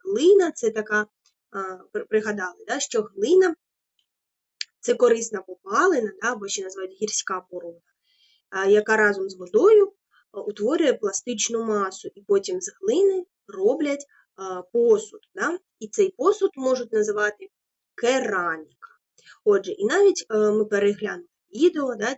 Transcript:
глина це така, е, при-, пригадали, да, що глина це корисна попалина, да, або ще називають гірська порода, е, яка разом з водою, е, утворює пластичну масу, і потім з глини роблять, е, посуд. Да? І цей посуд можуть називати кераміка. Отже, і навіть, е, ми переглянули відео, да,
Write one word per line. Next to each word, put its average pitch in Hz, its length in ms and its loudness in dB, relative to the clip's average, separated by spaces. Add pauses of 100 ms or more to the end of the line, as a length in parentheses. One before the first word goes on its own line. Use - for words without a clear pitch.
глина 330 480 4
це 220 180 -2
така, 208 360 -2 (500)
е, 190 240 -10 (120)
при-, 208 120 -8
пригадали, 208 640 -4
да, 262 120 -4
що 220 220 -2
глина 311 520 2 (1300)
це 240 140 0
корисна 226 480 0
попалина, 226 680 -2 (100)
да, 233 100 -2
або 208 160 -10
ще 196 140 -8
називають 190 400 -10
гірська 196 380 -6
порода, 170 400 -14 (720)
е, 196 180 0
яка 214 260 4
разом 202 320 2
з 185 80 -14
водою, 349 500 6
е, - 540 -18
утворює 240 520 0
пластичну 226 720 -6
масу, 202 500 -4
і 202 80 -20
потім 196 380 -2
з - 200 -12
глини 370 440 0 (220)
роблять, 277 540 -2
е, 185 640 -12 (100)
посуд. 233 480 2 (140)
Да? 285 240 -4 (200)
І 220 100 -14
цей 196 220 0
посуд 381 460 0
можуть 254 360 -4
називати 208 560 -2 (460)
кераміка. 190 920 -4 (560)
Отже, 196 280 2
і 196 120 -6
навіть, 359 460 2
е, 214 200 2
ми 214 140 0
переглянули 202 640 -2 (260)
відео, 285 400 0
да, 220 240 -4